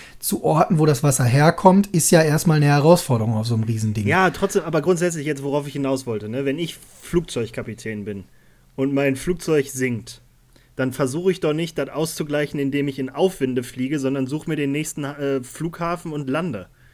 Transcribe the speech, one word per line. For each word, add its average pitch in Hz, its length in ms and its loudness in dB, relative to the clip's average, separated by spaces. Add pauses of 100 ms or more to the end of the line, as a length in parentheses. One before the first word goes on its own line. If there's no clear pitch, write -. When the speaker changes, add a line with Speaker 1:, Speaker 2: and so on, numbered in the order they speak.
(200)
Speaker 1:
zu - 220 -4
Orten, 156 360 4
wo 156 80 6
das 147 160 2
Wasser 143 220 2
herkommt, 165 640 6
ist - 220 2
ja 165 120 8
erstmal 156 340 2
eine 147 100 4
Herausforderung 143 680 4
auf 110 120 -2
so 117 100 0
einem 110 80 0
Riesending. 107 420 -2
Speaker 2:
Ja, 175 240 4
trotzdem, 190 320 -2
aber 156 180 0
grundsätzlich 165 460 0
jetzt, 143 160 -4
worauf 143 240 -2
ich 139 80 -12
hinaus 135 320 -2
wollte, 107 240 -6
ne? 135 160 -4
Wenn 139 120 -2
ich 165 200 -6 (240)
Flugzeugkapitän 113 1040 -6
bin 98 180 -10 (500)
und 135 180 -2
mein 139 240 0
Flugzeug 156 520 -2
sinkt, 127 520 -6 (540)
dann 131 180 -2
versuche 151 380 0
ich 175 100 -4
doch 151 140 0
nicht, 165 240 -4
das 139 100 -4
auszugleichen, 147 720 -4
indem 139 280 0
ich 135 100 -6
in 131 100 -6
Aufwinde 135 540 0
fliege, 131 360 -4
sondern 135 280 0
suche 156 240 -6
mir 156 60 -2
den 143 140 -2
nächsten, 151 340 -4
äh, 139 380 -2
Flughafen 170 720 -6
und 147 160 -6
lande. 135 380 -4 (280)